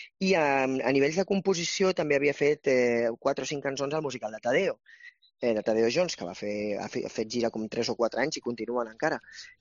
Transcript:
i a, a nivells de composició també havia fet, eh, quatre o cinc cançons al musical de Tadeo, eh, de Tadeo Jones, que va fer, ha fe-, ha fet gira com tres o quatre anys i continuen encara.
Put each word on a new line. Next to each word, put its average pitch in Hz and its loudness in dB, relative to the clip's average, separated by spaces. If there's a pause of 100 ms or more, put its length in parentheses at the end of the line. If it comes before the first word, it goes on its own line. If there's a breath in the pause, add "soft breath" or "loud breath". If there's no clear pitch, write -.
(200 loud breath)
i 190 4
a, 156 4 (200)
a 131 0
nivells 143 4
de 190 0
composició 185 0
també 147 2
havia 143 2
fet, 147 2
eh, 120 4 (100)
quatre 135 -2
o - -6
cinc 143 -6
cançons 139 -4
al 156 -2
musical 113 -6
de 107 -16
Tadeo, 143 2 (600 loud breath)
eh, 117 2
de 107 -2
Tadeo 113 2
Jones, 165 0
que - -8
va 90 -8
fer, 104 -6 (240)
ha 92 -6
fe-, 127 -6
ha - -10
fet 110 -4
gira 117 -2
com 110 -6
tres 117 -4
o 113 -4
quatre 117 0
anys 156 -2
i - -12
continuen 117 -4
encara. 139 -2 (420 loud breath)